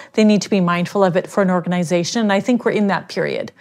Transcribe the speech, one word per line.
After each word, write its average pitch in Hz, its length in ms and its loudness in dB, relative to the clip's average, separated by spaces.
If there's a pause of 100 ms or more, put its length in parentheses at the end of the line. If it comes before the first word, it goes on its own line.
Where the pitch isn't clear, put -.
(140)
they 220 100 2
need 214 200 4
to - 60 -12
be 196 120 2
mindful 175 420 0
of 185 140 2
it - 80 -2
for - 160 -2
an 190 80 2
organization. 175 720 -2
And 214 100 0
I 196 80 2
think 247 260 0
we're 233 60 2
in 208 140 0
that 190 240 -2
period - 520 -6